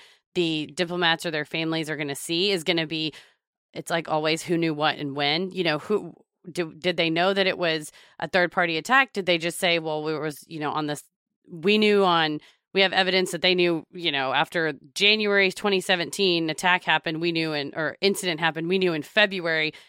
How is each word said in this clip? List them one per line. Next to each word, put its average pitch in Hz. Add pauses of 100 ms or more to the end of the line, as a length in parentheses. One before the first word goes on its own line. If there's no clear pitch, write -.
(360)
the 160
diplomats 175
or 170
their 151
families 160
are 156
gonna 143
see 170
is 175
gonna 165
be, 156 (600)
it's -
like 170
always, 156
who 175
knew 165
what 147
and 139
when, 151
you 180
know, 151
who, 180 (380)
do, 160
did 175
they 165
know 175
that 196
it 180
was 160 (300)
a 165
third 175
party 170
attack? 247
Did 196
they 175
just 165
say, 170
"Well, 156
we 156
was, 151
you 160
know, 147
on 151
this, 147 (480)
we 180
knew 208
on, 165 (340)
we 190
have 185
evidence 185
that 165
they 185
knew, 175
you 170
know, 135
after 156 (200)
January 202
twenty 196
seventeen 175
attack 180
happened, 160
we 170
knew 160
in, 143
or 151
incident 190
happened, 160
we 190
knew 180
in 151
February, 165 (160)